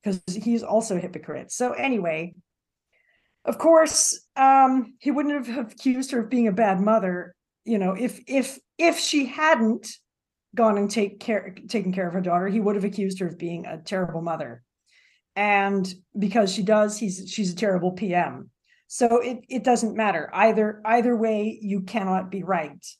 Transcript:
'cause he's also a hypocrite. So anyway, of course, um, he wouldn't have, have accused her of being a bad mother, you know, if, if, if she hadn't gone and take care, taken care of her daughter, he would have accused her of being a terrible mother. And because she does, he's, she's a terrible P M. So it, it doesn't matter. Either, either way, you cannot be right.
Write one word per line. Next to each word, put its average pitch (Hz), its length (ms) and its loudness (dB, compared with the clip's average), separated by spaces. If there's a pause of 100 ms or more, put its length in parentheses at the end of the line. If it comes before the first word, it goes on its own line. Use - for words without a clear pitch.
'cause 190 240 -2
he's 226 340 -2
also 208 360 0
a - 20 -2
hypocrite. 156 520 -10
So 247 200 -4
anyway, 180 640 -4 (1080)
of 233 120 -4
course, - 760 4
um, 269 640 6
he 277 100 -2
wouldn't 294 240 0
have, 240 220 -6
have 240 160 -6
accused 262 400 -2
her 254 80 0
of 220 100 -4
being 240 180 2
a 202 40 2
bad 190 280 2
mother, 190 560 0 (300)
you 220 140 0
know, 185 140 0
if, 226 340 -4
if, 254 320 -2 (180)
if 330 220 4
she 285 260 0
hadn't 247 640 2 (680)
gone 220 220 4
and 202 120 0
take 202 300 -2
care, 202 360 -4 (120)
taken 185 260 -2
care 185 140 -2
of 170 60 -6
her 190 80 -2
daughter, 180 260 0
he 208 120 0
would 202 160 0
have 185 80 -2
accused 196 360 -4
her 180 80 -2
of 165 100 -8
being 170 280 -8
a 160 120 -12
terrible 175 440 -6
mother. 156 420 -8 (720)
And 196 560 2 (260)
because 202 340 2
she 214 120 -4
does, 214 340 2
he's, 190 340 -6
she's 185 220 -4
a - 20 -8
terrible 185 360 0
P 180 220 -4
M. 147 360 -2 (380)
So 240 340 2
it, 240 260 -6
it 262 160 -6
doesn't 233 320 2
matter. 190 380 -2
Either, 214 500 2
either 240 320 2
way, 220 460 -2
you 196 200 -4
cannot 185 500 -4
be 196 100 -8
right. 170 420 -4 (160)